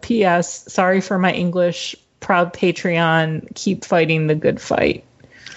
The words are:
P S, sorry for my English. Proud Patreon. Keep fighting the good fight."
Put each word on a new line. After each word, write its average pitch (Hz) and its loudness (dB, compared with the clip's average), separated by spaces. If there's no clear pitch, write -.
P 226 0
S, 175 0
sorry 190 2
for 190 -2
my 185 2
English. 175 -2
Proud 175 0
Patreon. 165 0
Keep - -4
fighting 160 2
the 151 2
good 151 0
fight." - -2